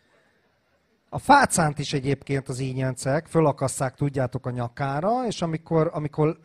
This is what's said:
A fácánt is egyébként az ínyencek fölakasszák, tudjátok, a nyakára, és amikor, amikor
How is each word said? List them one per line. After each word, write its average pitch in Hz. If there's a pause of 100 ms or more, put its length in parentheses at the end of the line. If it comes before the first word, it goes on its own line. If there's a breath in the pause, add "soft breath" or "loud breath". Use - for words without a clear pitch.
(1080)
A -
fácánt 180
is 143
egyébként 139
az 123
ínyencek 131
fölakasszák, 139
tudjátok, 135
a 131
nyakára, 143
és -
amikor, 160
amikor 156